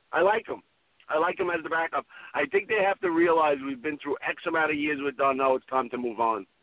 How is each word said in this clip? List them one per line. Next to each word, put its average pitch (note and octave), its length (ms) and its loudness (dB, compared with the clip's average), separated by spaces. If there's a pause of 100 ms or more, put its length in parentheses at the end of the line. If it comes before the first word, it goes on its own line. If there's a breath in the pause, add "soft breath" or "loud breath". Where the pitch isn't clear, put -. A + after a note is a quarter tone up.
(120)
I D#3 100 2
like G#3+ 260 2
him. B2+ 140 -10 (460)
I D3+ 100 0
like F3 220 0
him F3+ 100 -2
as E3+ 140 -2
the D#3 60 -6
backup. D#3+ 360 -2 (280 loud breath)
I D3 180 0
think G3+ 160 0
they G#3+ 180 2
have G3 140 0
to F#3 100 0
realize E3 460 4 (100)
we've C3+ 160 -8
been D3 160 -6
through C#3+ 180 -6 (120)
X D#3+ 180 -6
amount E3 240 0
of D3+ 80 -2
years D3 240 -2
with C#3 140 -4
d'Arnaud. C3+ 400 2
It's B2 100 -6
time B2 240 -2
to A#2+ 80 -6
move A#2+ 220 -4
on. A2 260 0 (160)